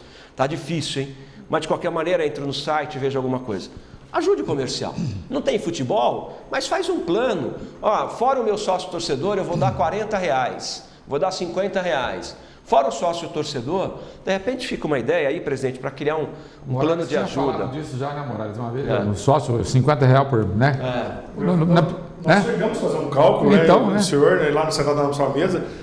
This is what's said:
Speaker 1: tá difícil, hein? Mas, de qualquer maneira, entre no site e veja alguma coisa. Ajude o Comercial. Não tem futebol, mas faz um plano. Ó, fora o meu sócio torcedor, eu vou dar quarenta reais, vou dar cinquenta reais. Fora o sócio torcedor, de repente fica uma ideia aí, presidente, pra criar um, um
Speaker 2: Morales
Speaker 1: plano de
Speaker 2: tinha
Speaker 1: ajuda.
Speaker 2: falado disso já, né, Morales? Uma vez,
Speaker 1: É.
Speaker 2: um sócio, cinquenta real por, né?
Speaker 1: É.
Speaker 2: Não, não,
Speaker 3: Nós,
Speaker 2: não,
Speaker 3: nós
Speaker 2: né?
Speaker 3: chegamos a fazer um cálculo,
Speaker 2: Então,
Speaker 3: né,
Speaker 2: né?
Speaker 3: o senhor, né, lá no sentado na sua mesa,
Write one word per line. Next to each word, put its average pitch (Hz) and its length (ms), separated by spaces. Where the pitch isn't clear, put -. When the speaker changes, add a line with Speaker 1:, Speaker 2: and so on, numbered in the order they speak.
Speaker 1:
tá 131 120
difícil, 156 560
hein? 139 140
Mas, 156 140
de - 60
qualquer 170 220
maneira, 165 360
entre 143 180
no 139 80
site 151 440
e - 20
veja 135 200
alguma 127 200
coisa. 98 320
Ajude 339 300
o - 20
Comercial. 127 500
Não 277 120
tem 254 160
futebol, 165 800
mas - 160
faz 359 220
um 339 120
plano. 190 540
Ó, 170 260
fora 262 320
o 226 40
meu 208 140
sócio 185 320
torcedor, 170 460
eu 185 80
vou 170 120
dar 185 180
quarenta 202 440
reais, 127 680
vou 143 120
dar 180 120
cinquenta 185 520
reais. 120 540
Fora - 240
o - 40
sócio 170 360
torcedor, 147 680
de 185 80
repente 247 340
fica 196 220
uma 147 100
ideia 143 300
aí, 160 120
presidente, 127 380
pra 143 120
criar 151 260
um, 156 60
um 131 60
Speaker 2:
Morales 135 160
Speaker 1:
plano 170 140
de - 60
Speaker 2:
tinha 143 140
Speaker 1:
ajuda. 135 300
Speaker 2:
falado 107 200
disso 143 240
já, 139 160
né, 143 140
Morales? 107 320
Uma 120 120
vez, 131 180
Speaker 1:
É. 107 120
Speaker 2:
um 104 140
sócio, 131 500
cinquenta 139 400
real 135 220
por, 110 200
né? 117 300
Speaker 1:
É. - 60
Speaker 2:
Não, 180 120
não, 160 100
Speaker 3:
Nós, 165 180
Speaker 2:
não, - 140
Speaker 3:
nós - 0
Speaker 2:
né? 196 180
Speaker 3:
chegamos - 360
a - 20
fazer - 180
um - 120
cálculo, 180 460
Speaker 2:
Então, 190 300
Speaker 3:
né, 196 80
Speaker 2:
né? 208 60
Speaker 3:
o - 20
senhor, 165 380
né, 151 100
lá 151 140
no 156 80
sentado 143 280
na 143 120
sua 135 160
mesa, 160 360